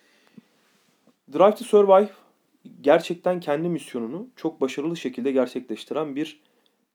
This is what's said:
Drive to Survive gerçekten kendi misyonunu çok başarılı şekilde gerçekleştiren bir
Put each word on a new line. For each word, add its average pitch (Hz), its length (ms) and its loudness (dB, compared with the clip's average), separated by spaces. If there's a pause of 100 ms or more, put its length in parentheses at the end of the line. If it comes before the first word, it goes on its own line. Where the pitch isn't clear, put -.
(1300)
Drive 196 220 6
to 233 80 -14
Survive 202 460 6 (720)
gerçekten 175 580 0
kendi 160 300 -4
misyonunu 147 680 -8
çok - 260 -8
başarılı 147 360 -4
şekilde 127 340 -6
gerçekleştiren 131 840 -4
bir 156 260 -8 (540)